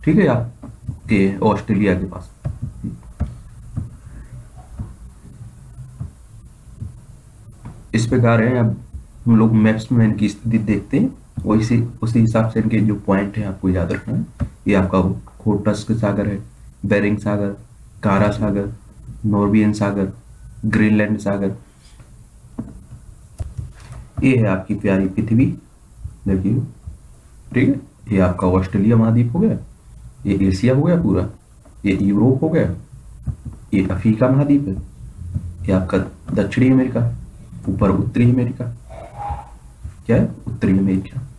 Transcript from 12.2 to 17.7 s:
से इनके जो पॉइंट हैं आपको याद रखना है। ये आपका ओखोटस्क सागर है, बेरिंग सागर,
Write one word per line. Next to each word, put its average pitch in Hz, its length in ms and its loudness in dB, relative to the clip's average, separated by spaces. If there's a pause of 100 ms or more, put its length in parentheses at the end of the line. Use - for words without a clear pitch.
से 113 100 -2
इनके 110 200 2
जो 107 160 2
पॉइंट 98 420 -2
हैं 104 100 -4
आपको 95 220 -2
याद 90 220 0
रखना 113 240 -4
है। - 100 -2 (420)
ये 101 80 2
आपका 95 220 2
ओखोटस्क 101 920 -2
सागर 104 360 0
है, 98 160 -6 (420)
बेरिंग 101 320 2
सागर, 101 380 -2 (480)